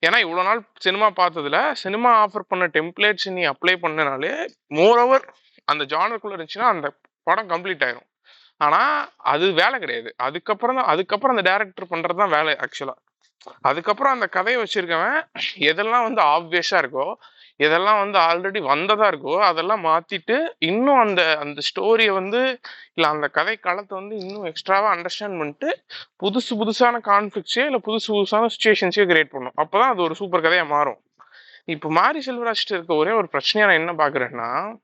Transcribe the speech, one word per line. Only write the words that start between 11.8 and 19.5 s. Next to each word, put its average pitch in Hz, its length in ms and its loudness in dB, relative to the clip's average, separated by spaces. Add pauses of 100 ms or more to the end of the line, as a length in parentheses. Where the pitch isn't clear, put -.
பண்றதுதான் 175 400 -2
வேலை 151 260 2
ஆக்சுவலா. 135 400 -10 (680)
அதுக்கப்புறம் 202 520 0
அந்த 226 140 -2
கதையை 220 360 0
வச்சிருக்கவன் 185 580 -2 (380)
எதெல்லாம் 202 440 2
வந்து 220 180 0
ஆப்வியஸா 165 540 2
இருக்கோ, 147 380 -2 (440)
எதெல்லாம் 180 420 2
வந்து 196 200 0
already 180 440 0
வந்ததா 196 460 2
இருக்கோ, 151 300 -2
அதெல்லாம் 180 460 0